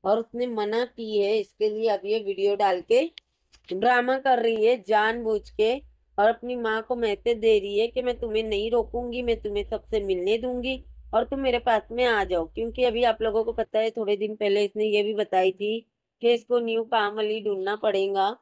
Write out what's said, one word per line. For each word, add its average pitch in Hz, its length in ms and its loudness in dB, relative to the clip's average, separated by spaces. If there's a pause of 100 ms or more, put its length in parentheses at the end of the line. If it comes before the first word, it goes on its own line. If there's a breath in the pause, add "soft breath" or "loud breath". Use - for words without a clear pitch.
और 208 160 2
उसने 240 300 -4
मना 220 380 -2
की 214 300 -6
है, 202 220 2
इसके 214 300 -2
लिए 220 200 -2
अब 196 160 0
ये 214 140 -2
वीडियो 196 360 0
डाल 190 280 0
के 254 200 4 (680)
ड्रामा 247 500 2
कर 262 200 4
रही 226 260 2
है 240 180 6
जानबूझ 220 680 0
के, 220 240 2 (420)
और 208 120 4
अपनी 240 280 -4
माँ 220 260 -2
को 254 140 -4
मैसेज 226 400 0
दे 214 220 4
रही 202 200 -2
है 226 80 2
कि 247 140 -4
"मैं 247 180 -4
तुम्हें 220 240 -2
नहीं 214 280 -2
रोकूंगी, 240 500 -4
मैं 233 200 -2
तुम्हें 202 240 -4
सबसे 220 360 -6
मिलने 190 360 -2
दूंगी 247 380 -4 (380)
और 226 120 2
तुम 269 140 -6
मेरे 247 220 0
पास 220 300 0
में 247 140 0
आ 220 200 2
जाओ।" 175 220 -2
क्योंकि 233 360 -4
अभी 240 220 2
आप 220 160 2
लोगों 220 220 0
को 226 100 -4
पता 220 260 -2
है 220 120 2
थोड़े 208 260 -2
दिन 214 180 -4
पहले 208 300 2
इसने 214 220 -2
ये 208 160 2
भी 214 120 -2
बताई 190 380 2
थी 208 260 -4 (420)
कि 233 120 4
इसको 240 280 0
न्यू 226 260 -2
काम 214 280 0
वाली 214 280 -2
ढूंढना 196 340 -2
पड़ेगा 196 520 0 (120)